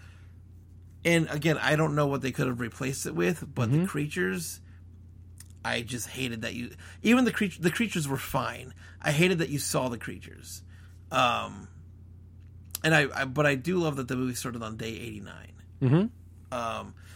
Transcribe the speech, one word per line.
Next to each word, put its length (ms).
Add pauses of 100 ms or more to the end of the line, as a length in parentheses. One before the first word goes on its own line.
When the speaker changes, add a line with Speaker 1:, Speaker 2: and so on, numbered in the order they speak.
(1040)
Speaker 1:
And 240
again, 300
I 160
don't 220
know 100
what 160
they 80
could 160
have 140
replaced 460
it 100
with, 360
but 160
Speaker 2:
Mm-hmm. 140
Speaker 1:
the 60
creatures, 720 (1040)
I 180
just 260
hated 340
that 120
you, 160 (320)
even 220
the 80
creat-, 280
the 120
creatures 340
were 100
fine. 560 (280)
I 100
hated 280
that 100
you 100
saw 300
the 100
creatures. 640 (480)
Um, 560 (1200)
and 100
I, 140 (140)
I, 20
but 220
I 100
do 220
love 180
that 120
the 80
movie 180
started 280
on 140
day 200
eighty-nine. 560 (300)
Speaker 2:
Mm-hmm. 760
Speaker 1:
Um, 380 (220)